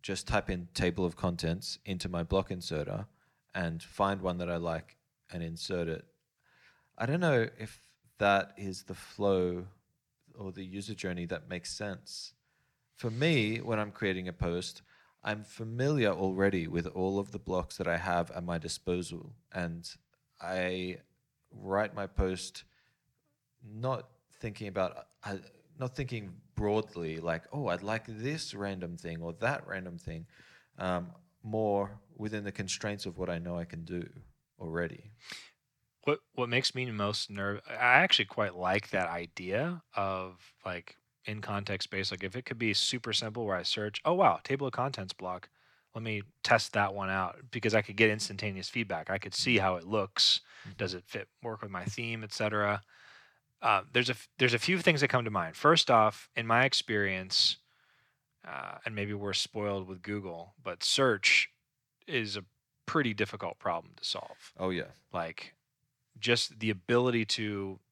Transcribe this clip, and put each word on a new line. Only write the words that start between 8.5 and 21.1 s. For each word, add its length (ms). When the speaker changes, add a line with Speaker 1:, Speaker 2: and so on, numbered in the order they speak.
Speaker 1:
is 260
the 120
flow 680
or 140
the 120
user 300
journey 340
that 220
makes 240
sense. 600
For 140
me, 480
when 220
I'm 120
creating 360
a 60
post, 480
I'm 200
familiar 680
already 560
with 200
all 320
of 120
the 80
blocks 380
that 100
I 100
have 340
at 120
my 140
disposal, 760
and 360
I 560